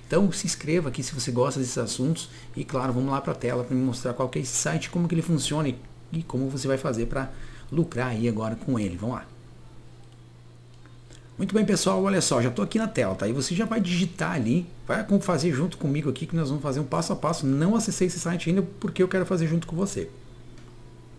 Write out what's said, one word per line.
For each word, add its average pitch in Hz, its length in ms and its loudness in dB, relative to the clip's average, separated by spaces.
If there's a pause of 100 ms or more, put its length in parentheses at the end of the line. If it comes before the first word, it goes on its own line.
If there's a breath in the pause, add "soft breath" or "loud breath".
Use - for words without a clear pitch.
Então 185 240 4
se - 160 -4
inscreva 156 420 0
aqui 117 140 -4
se 117 100 -6
você 135 200 -4
gosta 127 260 2
desses 127 200 -2
assuntos 127 500 0 (280 loud breath)
e 135 80 -4
claro, 131 280 0
vamos 131 180 2
lá 139 100 0
pra 147 140 -2
tela 123 300 0
pra 127 100 -2
me 127 80 4
mostrar 123 300 0
qual 127 160 0
que 127 100 -4
é 151 40 -2
esse 123 120 -4
site, 160 340 0
como 170 200 2
que 170 80 0
ele 160 60 2
funciona 151 460 2
e, 123 80 0 (360)
e 165 100 -2
como 131 260 -2
você 135 200 -4
vai 135 100 4
fazer 117 280 0
pra 131 220 -2 (440 loud breath)
lucrar 135 360 0
aí 117 200 2
agora 110 260 0
com 120 240 0
ele, 95 180 0
vamos 110 200 -4
lá. - 100 -10 (2000 loud breath)
Muito 190 160 -2
bem, 214 120 6
pessoal, 190 400 4
olha 196 160 4
só, 135 200 4
já 120 120 4
tô 117 100 -2
aqui - 160 2
na 220 80 0
tela, 110 300 2
tá? 98 100 -2
E 110 60 2
você 139 200 0
já 190 120 2
vai 226 160 0
digitar 175 520 0
ali, 165 340 2 (200)
vai 196 140 0
acom-, 202 200 4
fazer 170 320 2
junto 156 240 0
comigo 147 320 0
aqui 127 160 -2
que 165 120 -2
nós 156 140 0
vamos 143 120 -2
fazer 139 160 0
um 147 60 0
passo 165 280 0
a 190 40 -2
passo. 160 300 0
Não 151 280 4
acessei 202 320 2
esse 175 140 -2
site 170 280 -2
ainda 185 140 4
porque - 400 0
eu 185 60 4
quero 185 180 2
fazer 165 220 2
junto 165 180 0
com - 80 -6
você. 170 340 -2 (1120)